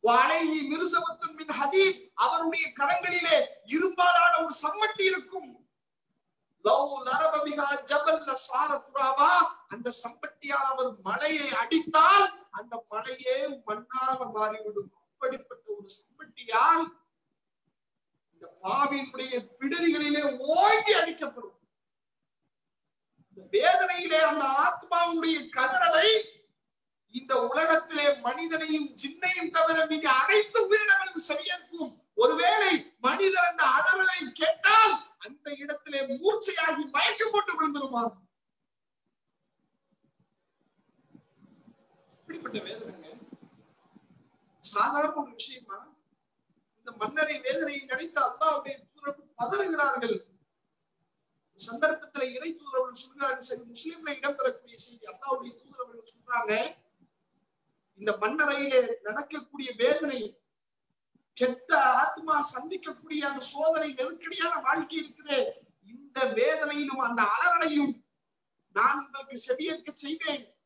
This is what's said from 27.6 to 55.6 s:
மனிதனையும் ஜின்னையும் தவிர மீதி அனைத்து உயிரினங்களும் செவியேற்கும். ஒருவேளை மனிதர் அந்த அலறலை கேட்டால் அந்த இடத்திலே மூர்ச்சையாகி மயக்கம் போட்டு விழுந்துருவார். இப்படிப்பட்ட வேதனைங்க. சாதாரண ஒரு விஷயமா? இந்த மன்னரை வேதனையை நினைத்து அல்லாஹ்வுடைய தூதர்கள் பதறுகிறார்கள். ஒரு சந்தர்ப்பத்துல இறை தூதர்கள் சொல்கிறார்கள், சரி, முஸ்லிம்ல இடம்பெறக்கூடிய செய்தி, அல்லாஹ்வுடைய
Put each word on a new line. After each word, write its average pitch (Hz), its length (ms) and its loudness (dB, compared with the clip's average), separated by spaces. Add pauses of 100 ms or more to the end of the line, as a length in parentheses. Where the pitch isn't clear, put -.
மனிதனையும் 311 800 -4
ஜின்னையும் 349 560 -4
தவிர 320 340 4
மீதி 311 200 -4
அனைத்து 403 640 4
உயிரினங்களும் 415 600 2
செவியேற்கும். 330 760 -8 (140)
ஒருவேளை 359 840 2
மனிதர் 359 420 2
அந்த 349 200 2
அலறலை 339 680 2
கேட்டால் 415 720 4 (160)
அந்த 285 360 -14
இடத்திலே 294 460 -8
மூர்ச்சையாகி 320 920 -2
மயக்கம் 440 400 0
போட்டு 403 220 0
விழுந்துருவார். 262 680 -4 (4000)
இப்படிப்பட்ட 214 400 -10
வேதனைங்க. - 640 -16 (1400)
சாதாரண 285 540 -2
ஒரு 277 180 -8
விஷயமா? - 600 -14 (840)
இந்த 233 140 -20
மன்னரை 302 480 -2
வேதனையை 285 460 -4
நினைத்து 285 360 -4
அல்லாஹ்வுடைய 285 600 -2 (100)
தூதர்கள் - 340 -10 (100)
பதறுகிறார்கள். 277 880 -2 (1200)
ஒரு - 220 -12
சந்தர்ப்பத்துல 285 500 -2
இறை 254 340 -8
தூதர்கள் 254 380 -6
சொல்கிறார்கள், 170 480 -6
சரி, - 200 -10
முஸ்லிம்ல 320 460 -10
இடம்பெறக்கூடிய 262 640 -6
செய்தி, - 320 -14
அல்லாஹ்வுடைய 240 560 -8